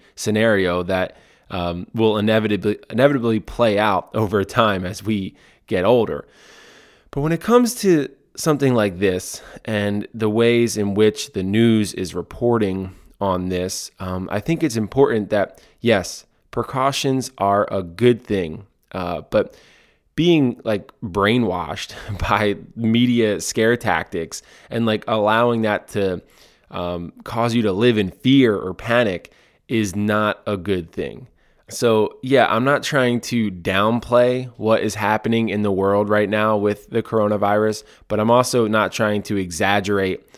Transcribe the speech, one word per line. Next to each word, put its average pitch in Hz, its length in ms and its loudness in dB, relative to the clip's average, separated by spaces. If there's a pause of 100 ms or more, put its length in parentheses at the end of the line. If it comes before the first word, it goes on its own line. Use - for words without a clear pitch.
(160)
scenario 101 680 0
that, 92 320 -2 (340)
um, 87 440 -6
will 110 220 2
inevitably, 104 640 0 (120)
inevitably 117 500 2
play 110 380 0
out 104 360 0
over 104 300 0
time 101 400 0
as 92 180 -10
we 101 340 -4 (300)
get 92 180 0
older. 101 420 0 (840)
But 139 100 -6
when 156 120 0
it 165 80 -2
comes 240 420 2
to 170 260 2 (280)
something 139 380 2
like 104 240 0
this 92 440 -2 (240)
and 104 480 -2
the 110 160 -2
ways 117 480 2
in 101 160 -2
which 107 400 2
the 98 80 -4
news 107 500 2
is 87 220 -8
reporting 95 800 -2 (280)
on 92 280 -2
this, 90 500 -6
um, 92 320 -6
I 104 80 -4
think 165 240 -2
it's 113 120 -2
important 110 540 0
that, - 320 -2 (180)
yes, 107 460 0 (240)
precautions 131 880 -2
are 101 340 2
a 98 80 -2
good 101 400 0
thing, 95 460 -6 (240)
uh, 87 300 -6 (100)
but - 260 0 (600)
being, 151 480 2
like, 107 260 -4 (100)
brainwashed 98 920 -2 (240)
<laughs> - 100 -4
by 104 280 2 (180)
media 113 680 2
scare 113 360 0
tactics 85 680 -4 (280)
and, 117 160 -2
like, 107 200 -2
allowing 113 560 2
that 104 280 -2
to, 95 300 -2 (520)
um, 87 400 -8 (100)
cause 117 320 -2
you 120 80 2
to 104 100 2
live 113 240 2
in 98 140 0
fear 127 460 4
or 92 180 -6
panic 117 580 -2 (360)
is 107 260 -2
not 104 500 -2
a 104 120 -4
good 90 340 -4
thing. 76 380 -10 (400)
So, 110 560 0
yeah, 131 280 2
I'm 113 120 0
not 139 180 0
trying 123 380 0
to 113 320 -2
downplay 117 1040 0
what 110 260 2
is 104 140 -4
happening 110 520 0
in 104 140 -2
the 104 80 2
world 98 380 2
right 104 200 2
now 107 280 0
with 104 340 -2
the 110 140 -2
coronavirus, 104 800 0 (240)
but 104 100 -2
I'm 110 140 2
also 123 340 4
not 104 240 2
trying 104 320 -2
to 104 140 -4
exaggerate, 95 880 -2 (140)